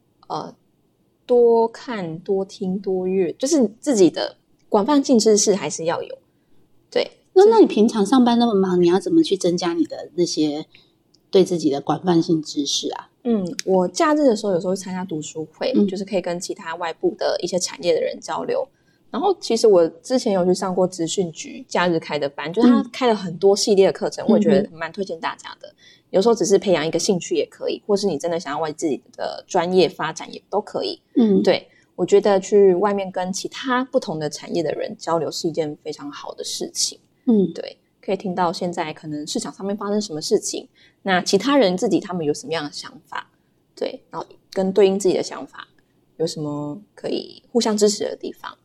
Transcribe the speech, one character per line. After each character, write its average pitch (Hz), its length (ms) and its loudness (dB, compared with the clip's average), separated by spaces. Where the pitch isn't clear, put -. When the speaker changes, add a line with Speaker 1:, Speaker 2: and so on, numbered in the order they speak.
Speaker 1:
呃， - 260 -10
多 233 420 4
看、 190 520 -8
多 190 260 -2
听、 190 340 -4
多 185 260 -4
阅， 185 280 0
就 - 120 -6
是 277 240 4
自 269 160 0
己 180 120 8
的 - 280 -6
广 208 160 4
泛 285 180 4
性 247 160 6
知 214 160 6
识 196 180 4
还 156 160 -2
是 - 140 -10
要 160 180 -2
有。 - 160 -12
对， - 220 -2
Speaker 2:
那， 370 100 8
Speaker 1:
就 415 60 10
是 453 40 6
Speaker 2:
那 440 60 6
你 320 60 10
平 220 200 4
常 214 200 2
上 254 180 6
班 233 160 4
那 240 60 4
么 233 80 0
忙， 185 280 2
你 175 60 6
要 180 100 4
怎 185 160 -2
么 165 80 6
去 196 140 2
增 180 220 0
加 175 160 -2
你 165 100 0
的 - 320 -8
那 170 100 2
些 151 400 -2
对 190 140 6
自 180 140 -2
己 151 120 0
的 139 120 -2
广 151 200 -4
泛 170 220 2
性 165 180 0
知 147 240 -6
识 - 280 -4
啊？ - 160 -14
Speaker 1:
嗯， 214 200 0
我 185 240 2
假 302 240 2
日 302 120 2
的 226 120 4
时 208 80 -6
候 196 80 0
有 165 60 2
时 180 80 -8
候 180 40 -2
会 190 60 -2
参 190 160 -10
加 185 100 -6
读 165 180 -8
书 156 320 -10
会， - 220 -4
Speaker 2:
嗯。 208 100 4
Speaker 1:
就 185 120 -4
是 196 80 -8
可 196 120 -4
以 175 40 -2
跟 175 180 -6
其 175 140 -10
他 165 220 -10
外 170 180 -6
部 - 240 -2
的 - 240 -2
一 175 60 -6
些 180 120 -2
产 - 240 -10
业 170 100 2
的 151 60 2
人 - 220 -4
交 165 240 -8
流。 160 200 -4
然 226 120 -6
后 381 180 0
其 - 160 -4
实 226 120 4
我 170 200 6
之 254 300 -4
前 226 160 0
有 180 100 2
去 180 80 2
上 185 220 -2
过 185 140 2
资 170 180 -4
讯 170 260 -2
局 - 360 -14
假 180 200 0
日 165 120 2
开 156 180 -8
的 147 100 -4
班， 143 240 -8
就 214 120 0
是 247 40 8
他 226 240 4
开 254 160 -2
了 226 80 4
很 180 220 -8
多 196 180 4
系 208 200 2
列 190 100 6
的 165 80 4
课 - 160 -4
程， - 160 -10
Speaker 2:
嗯。 - 40 -8
Speaker 1:
我 220 100 6
也 208 40 0
觉 - 60 2
得 202 220 2
蛮 160 200 -10
推 190 140 -8
荐 165 140 -10
大 - 160 -6
家 - 140 -18
的。 - 60 -20
Speaker 2:
嗯 - 20 -18
哼。 - 60 -20
Speaker 1:
有 180 120 2
时 214 60 4
候 233 60 6
只 208 120 0
是 196 140 4
培 196 120 0
养 156 140 2
一 160 60 -4
个 165 80 -2
兴 180 200 0
趣 - 160 -6
也 143 100 0
可 - 240 -8
以， - 180 -6
或 202 80 2
是 202 120 -2
你 160 120 -2
真 170 100 -4
的 170 100 -2
想 143 140 -10
要 151 60 -6
为 156 140 -4
自 170 140 -4
己 127 140 -2
的 - 320 -8
专 180 260 0
业 170 160 6
发 156 240 -8
展 - 200 -16
也 - 160 -16
都 196 100 -2
可 - 240 -6
以。 - 160 -8
Speaker 2:
嗯。 208 280 4
Speaker 1:
对， - 240 0
我 185 80 -2
觉 196 160 6
得 202 200 4
去 196 360 6
外 202 160 0
面 196 200 -4
跟 185 200 -6
其 - 160 -8
他 254 360 -4
不 262 160 0
同 170 180 -8
的 151 120 -4
产 - 260 -10
业 170 80 0
的 151 100 -2
人 - 240 -8
交 165 220 -2
流 143 120 -4
是 - 160 -6
一 156 40 -2
件 151 320 -4
非 151 100 -10
常 143 180 -14
好 - 220 -14
的 - 100 -12
事 - 300 -10
情。 - 240 -6
Speaker 2:
嗯。 196 260 4
Speaker 1:
对， - 240 -14
可 - 100 -6
以 190 60 -2
听 185 160 -6
到 180 180 0
现 180 220 -6
在 160 180 -6
可 156 160 -14
能 151 200 -10
市 - 120 -4
场 - 140 -10
上 180 100 -16
面 202 140 -4
发 202 120 -8
生 208 120 0
什 208 100 -8
么 151 80 -8
事 190 200 0
情， - 280 -10
那 180 180 0
其 196 160 0
他 269 180 0
人 190 220 2
自 240 100 -2
己 175 120 2
他 - 160 -10
们 165 100 -4
有 147 80 0
什 - 140 -10
么 156 60 -6
样 160 120 -4
的 147 60 -10
想 - 200 -16
法， - 240 -12
对， - 340 -8
然 - 100 -12
后 - 80 -12
跟 190 220 -2
对 196 140 6
应 190 100 2
自 202 100 0
己 180 60 2
的 - 80 0
想 - 240 -10
法 - 220 -20
有 160 80 -4
什 170 160 -6
么 147 400 -8
可 - 140 -10
以 - 420 -10
互 233 100 0
相 220 160 -2
支 208 100 4
持 - 160 -2
的 - 120 -6
地 - 160 -10
方。 - 340 -16